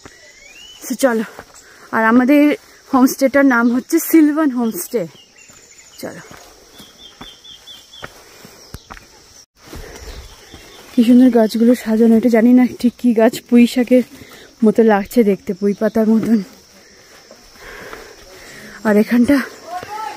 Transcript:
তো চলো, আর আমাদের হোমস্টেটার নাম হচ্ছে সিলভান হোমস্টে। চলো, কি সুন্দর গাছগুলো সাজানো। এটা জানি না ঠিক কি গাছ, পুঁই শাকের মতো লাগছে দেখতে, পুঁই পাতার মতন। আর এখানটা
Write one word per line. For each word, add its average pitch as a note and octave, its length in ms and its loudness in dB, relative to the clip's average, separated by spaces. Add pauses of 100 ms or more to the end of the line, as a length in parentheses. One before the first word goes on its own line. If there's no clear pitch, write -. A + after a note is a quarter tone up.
(880)
তো C4 60 -6 (100)
চলো, A3+ 220 -2 (680)
আর A3+ 160 -2
আমাদের B3+ 300 2 (520)
হোমস্টেটার C4+ 520 0 (100)
নাম A#3 100 0 (100)
হচ্ছে C4 200 -6 (140)
সিলভান D4+ 480 2
হোমস্টে। A3+ 440 -6 (1000)
চলো, - 200 -18 (4000)
কি B3+ 160 -2
সুন্দর B3+ 300 6
গাছগুলো A3+ 360 2 (100)
সাজানো। A3+ 360 2
এটা A#3 180 0
জানি A#3 220 4
না B3+ 40 4 (180)
ঠিক B3 200 -2
কি B3 80 0 (100)
গাছ, A3+ 140 2 (140)
পুঁই A#3+ 260 4
শাকের B3+ 300 0 (600)
মতো G#3+ 160 2 (120)
লাগছে G3+ 260 -2 (100)
দেখতে, G3 300 -4
পুঁই G3+ 200 -2
পাতার A3 340 -2
মতন। A3 260 0 (2500)
আর G#3+ 160 2
এখানটা B3 340 0 (800)